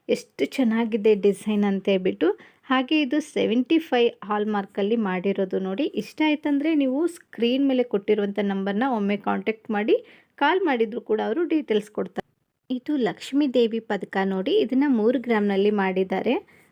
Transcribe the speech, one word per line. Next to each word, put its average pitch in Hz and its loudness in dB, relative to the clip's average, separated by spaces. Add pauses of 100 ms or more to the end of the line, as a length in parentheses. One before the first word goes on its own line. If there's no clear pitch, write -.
ಎಷ್ಟು - -4
ಚೆನ್ನಾಗಿದೆ 220 2
ಡಿಸೈನ್ 202 0
ಅಂತ 196 0
ಹೇಳ್ಬಿಟ್ಟು. 196 0 (340)
ಹಾಗೆ 262 0
ಇದು 294 0
ಸೆವೆಂಟಿ 226 0
ಫೈವ್ 240 2 (140)
ಹಾಲ್‌ಮಾರ್ಕಲ್ಲಿ 208 -2
ಮಾಡಿರೋದು 190 -2
ನೋಡಿ. 190 -4
ಇಷ್ಟ - -6
ಆಯ್ತಂದ್ರೆ 302 0
ನೀವು 277 0
ಸ್ಕ್ರೀನ್ 269 -2
ಮೇಲೆ 254 2
ಕೊಟ್ಟಿರುವಂಥ 202 -2
ನಂಬರ್ನ 196 -2
ಒಮ್ಮೆ 208 0
ಕಾಂಟ್ಯಾಕ್ಟ್ 202 -4
ಮಾಡಿ, 220 2 (380)
ಕಾಲ್ 330 2
ಮಾಡಿದ್ರು 240 0
ಕೂಡ 214 -2
ಅವರು 277 -2
ಡೀಟೇಲ್ಸ್ 285 -2
ಕೊಡ್ತಾರೆ. - -8 (440)
ಇದು 262 -4
ಲಕ್ಷ್ಮೀ 269 0
ದೇವಿ 226 2
ಪದಕ - -6
ನೋಡಿ, 196 0
ಇದನ್ನ 262 2
ಮೂರು 240 2
ಗ್ರಾಮ್‌ನಲ್ಲಿ 208 2
ಮಾಡಿದ್ದಾರೆ. 190 0 (380)